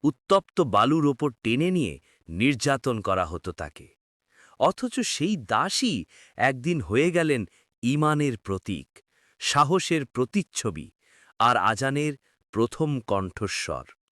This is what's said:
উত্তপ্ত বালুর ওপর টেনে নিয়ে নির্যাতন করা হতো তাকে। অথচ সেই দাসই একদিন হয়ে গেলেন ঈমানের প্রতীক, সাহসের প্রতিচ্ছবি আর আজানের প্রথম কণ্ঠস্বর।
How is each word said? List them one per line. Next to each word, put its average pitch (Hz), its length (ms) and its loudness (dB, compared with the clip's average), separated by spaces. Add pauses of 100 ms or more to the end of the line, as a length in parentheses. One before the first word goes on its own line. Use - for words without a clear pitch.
উত্তপ্ত - 580 0
বালুর 135 460 4
ওপর 143 260 0 (100)
টেনে 135 280 0
নিয়ে 117 300 -4 (280)
নির্যাতন 123 720 -2
করা 92 260 0
হতো 82 260 -10
তাকে। - 360 -14 (720)
অথচ 226 420 0
সেই 202 360 -2
দাসই 135 680 -2 (320)
একদিন 135 440 0
হয়ে 117 300 2
গেলেন 151 360 0 (360)
ঈমানের 147 560 0
প্রতীক, 92 600 -8 (400)
সাহসের 151 680 2
প্রতিচ্ছবি 117 840 -4 (480)
আর 117 180 4
আজানের 135 580 0 (360)
প্রথম 131 500 0
কণ্ঠস্বর। 92 840 -4 (280)